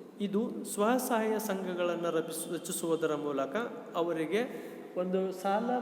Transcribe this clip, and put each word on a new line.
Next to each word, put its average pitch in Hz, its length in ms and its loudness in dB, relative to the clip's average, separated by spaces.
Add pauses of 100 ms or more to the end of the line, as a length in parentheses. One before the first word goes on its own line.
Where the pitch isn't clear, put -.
(220)
ಇದು 202 200 2 (320)
ಸ್ವಸಹಾಯ 220 640 4
ಸಂಘಗಳನ್ನ 180 680 0
ರಚಿಸು-, 160 440 -2
ರಚಿಸುವುದರ 160 640 0
ಮೂಲಕ 143 400 0 (400)
ಅವರಿಗೆ 165 460 2 (560)
ಒಂದು 185 240 2 (200)
ಸಾಲ 214 280 2 (120)